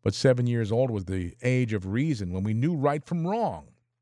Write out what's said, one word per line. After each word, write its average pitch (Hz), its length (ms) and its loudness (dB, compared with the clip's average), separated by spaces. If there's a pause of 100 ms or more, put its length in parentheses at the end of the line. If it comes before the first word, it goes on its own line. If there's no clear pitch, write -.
but 101 100 0
seven 123 360 4
years 113 240 0
old 123 180 2
was 101 140 -2
the 92 360 -4
age 127 320 2
of 95 140 -2
reason 107 460 -2
when 92 100 -2
we 107 100 0
knew 135 220 2
right 143 300 0
from 170 200 -4
wrong. 180 440 -4 (340)